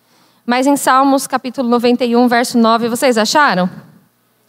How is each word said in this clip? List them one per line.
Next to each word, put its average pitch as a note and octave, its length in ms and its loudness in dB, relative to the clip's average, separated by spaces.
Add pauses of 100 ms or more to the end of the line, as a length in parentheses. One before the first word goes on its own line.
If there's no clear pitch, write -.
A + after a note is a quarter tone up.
(460)
Mas B3+ 200 -2
em C#4+ 100 2
Salmos, C4+ 500 0
capítulo B3+ 420 -6
noventa A#3+ 380 0
e A#3 100 0
um, B3 100 4
verso A#3+ 300 0
nove, A3+ 320 2
vocês A#3+ 300 0
acharam? G#3+ 500 0 (800)